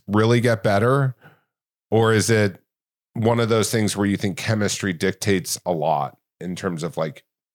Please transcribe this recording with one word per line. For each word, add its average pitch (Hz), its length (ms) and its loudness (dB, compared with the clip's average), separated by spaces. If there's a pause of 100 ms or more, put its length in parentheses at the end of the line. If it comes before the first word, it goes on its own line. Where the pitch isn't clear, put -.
really 110 320 4
get 117 240 0
better? 123 520 2 (760)
Or 113 220 4
is 104 160 2
it 104 300 2 (540)
one 117 260 0
of 113 100 0
those 110 220 2
things 107 240 0
where 101 120 0
you 98 100 0
think 95 200 -4
chemistry 104 560 -2
dictates 95 720 -2
a 90 60 -2
lot 76 460 -2 (220)
in 90 160 -10
terms 85 280 -6
of, 82 140 -8
like, 80 260 -6 (320)